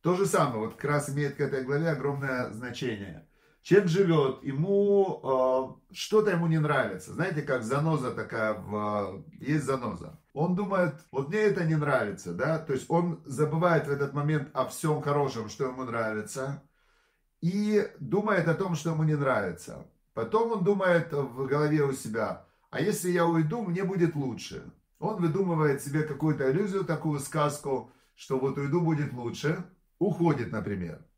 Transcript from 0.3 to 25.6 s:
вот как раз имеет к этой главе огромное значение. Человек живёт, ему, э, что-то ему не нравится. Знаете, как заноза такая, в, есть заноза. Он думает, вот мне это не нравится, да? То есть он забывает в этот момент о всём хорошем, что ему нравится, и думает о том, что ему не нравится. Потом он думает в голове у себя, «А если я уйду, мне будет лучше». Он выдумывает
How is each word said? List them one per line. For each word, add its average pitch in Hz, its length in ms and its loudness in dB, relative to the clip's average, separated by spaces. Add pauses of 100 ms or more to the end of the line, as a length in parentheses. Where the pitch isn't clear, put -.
вот 110 160 -6
как 147 140 -4
раз 147 200 0
имеет 143 260 -2
к - 40 -6
этой 135 220 -2
главе 147 280 0
огромное 135 640 -2
значение. 107 720 -8 (340)
Человек 190 300 6
живёт, 160 540 4
ему, 196 760 2 (720)
э, - 40 -20
что-то 214 360 2
ему 170 160 2
не 160 120 4
нравится. 131 540 0
Знаете, 156 300 -2
как 127 220 -2
заноза 139 480 0
такая, 110 420 -2
в, 101 760 -4
есть 143 320 -2
заноза. 107 560 -4 (120)
Он 170 220 0
думает, 185 400 0 (160)
вот 135 180 -4
мне 208 120 0
это 190 240 2
не 160 100 2
нравится, 120 580 0
да? 143 260 0
То 151 140 -4
есть - 160 -2
он 170 380 0
забывает 151 640 2
в - 20 -2
этот 139 240 -2
момент 147 400 0
о 131 100 0
всём 151 380 -2
хорошем, 131 480 0
что 139 160 -4
ему 127 180 -6
нравится, 117 760 -4 (800)
и 208 440 2 (140)
думает 185 480 2
о 160 60 4
том, 175 200 -2
что 160 180 -4
ему 156 120 0
не 151 120 2
нравится. 110 680 -2 (280)
Потом 220 380 0
он 196 120 0
думает 185 480 4
в 135 340 -2
голове 147 360 4
у 135 100 2
себя, 107 540 -4 (240)
«А 127 100 -4
если 180 300 0
я 175 140 4
уйду, 165 380 2
мне 180 220 -2
будет 175 300 2
лучше». 117 480 -6 (360)
Он 196 220 -4
выдумывает 160 640 2